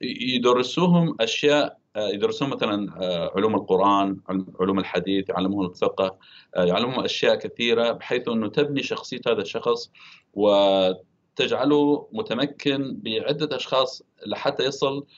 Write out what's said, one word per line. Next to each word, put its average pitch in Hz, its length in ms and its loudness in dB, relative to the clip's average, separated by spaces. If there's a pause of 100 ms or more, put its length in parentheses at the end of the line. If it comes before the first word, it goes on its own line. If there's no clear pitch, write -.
ي-، 123 340 -6
يدرسوهم 147 840 4
أشياء، 147 580 2 (180)
آه، 104 120 -2
يدرسوهم 110 420 -2
مثلًا، 101 520 -4
آه، 85 340 -2
علوم 107 180 2
القرآن، 98 600 2 (120)
علم-، 92 180 -2 (140)
علوم 98 180 2
الحديث، 92 500 -2
يعلموهم 95 420 -2
الفقه، 98 460 -2 (400)
آه، 90 80 4
يعلموهم 113 400 0
أشياء 113 300 2
كثيرة 117 580 0
بحيث - 360 -4
أنه 113 200 -2
تبني 143 340 0
شخصية 117 440 -8
هذا 110 160 0
الشخص 117 480 -4 (440)
وتجعله 104 1800 2
متمكن 135 880 -4
بعدة 135 540 -4
أشخاص 131 460 -2 (240)
لحتى 127 380 -4
يصل 139 420 -4 (120)